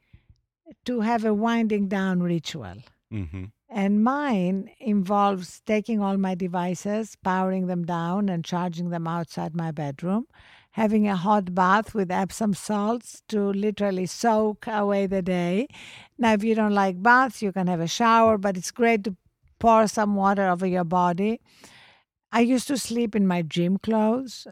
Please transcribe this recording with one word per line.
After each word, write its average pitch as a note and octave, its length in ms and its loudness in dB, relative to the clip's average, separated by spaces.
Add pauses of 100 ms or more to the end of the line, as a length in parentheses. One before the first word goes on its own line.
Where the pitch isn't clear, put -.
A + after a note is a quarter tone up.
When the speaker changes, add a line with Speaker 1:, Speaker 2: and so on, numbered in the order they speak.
(840)
Speaker 1:
to B3 160 -4
have A3+ 240 0
a A3 80 2
winding G#3+ 560 0
down F#3+ 340 0
ritual. D#3 520 -4 (360)
Speaker 2:
Mm-hmm. F#2 340 -8 (240)
Speaker 1:
And G#3 320 0
mine A3 680 0 (100)
involves G3+ 840 0
taking G#3+ 360 -2
all G3 140 0
my F#3+ 200 -2
devices, F#3 840 -4
powering F#3 460 0
them F3+ 160 -2
down F3 460 -2
and E3+ 160 -4
charging F3 460 -4
them E3 160 -4
outside E3+ 500 -6
my E3 140 -4
bedroom, E3 540 -4 (460)
having G#3+ 340 2
a G3+ 120 0
hot F#3 360 0
bath F#3+ 400 2
with F#3+ 160 -2
Epsom F#3+ 440 -2
salts G#3+ 760 -4
to G3+ 240 0
literally G3 540 -2
soak G#3+ 640 0
away G3+ 380 0
the F#3+ 160 -2
day. F3+ 460 0 (500)
Now, A#3 140 2
if G#3 140 0
you A3+ 100 2
don't G#3+ 180 2
like F#3+ 300 0
baths, B3 380 4
you G3+ 100 -2
can F3+ 160 -2
have F3 140 0
a E3+ 60 -2
shower, A3+ 500 4
but G3 180 -2
it's F#3 160 -8
great A#3 320 2
to F#3+ 140 -6 (420)
pour A3+ 280 6
some G#3 280 0
water G3 320 2
over F3+ 180 0
your F3+ 200 0
body. F3+ 560 0 (880)
I A3+ 100 2
used A#3+ 260 2
to C#4 100 -2
sleep A3+ 380 -2
in G3+ 120 4
my F3 140 2
gym F3 360 0
clothes, A3 760 -2